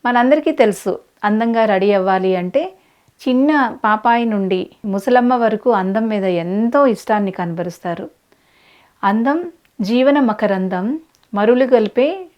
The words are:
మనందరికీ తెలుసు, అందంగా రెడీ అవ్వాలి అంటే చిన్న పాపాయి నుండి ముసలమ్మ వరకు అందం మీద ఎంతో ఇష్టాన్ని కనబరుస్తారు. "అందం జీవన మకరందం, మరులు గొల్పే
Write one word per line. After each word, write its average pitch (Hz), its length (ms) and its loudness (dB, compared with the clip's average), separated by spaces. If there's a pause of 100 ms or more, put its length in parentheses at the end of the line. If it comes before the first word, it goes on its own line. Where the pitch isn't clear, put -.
మనందరికీ 262 460 2
తెలుసు, 214 480 0 (240)
అందంగా 226 420 0
రెడీ 202 260 2
అవ్వాలి 190 440 0
అంటే 220 380 -4 (540)
చిన్న 262 560 0
పాపాయి 220 420 2
నుండి 196 440 -2 (160)
ముసలమ్మ 240 480 2
వరకు 226 380 0
అందం 196 360 0
మీద 208 160 -2
ఎంతో 202 640 0
ఇష్టాన్ని 208 440 -2
కనబరుస్తారు. 175 760 -8 (960)
"అందం 262 480 0 (300)
జీవన 254 380 2
మకరందం, 202 800 -2 (340)
మరులు 233 320 2
గొల్పే 254 600 0 (120)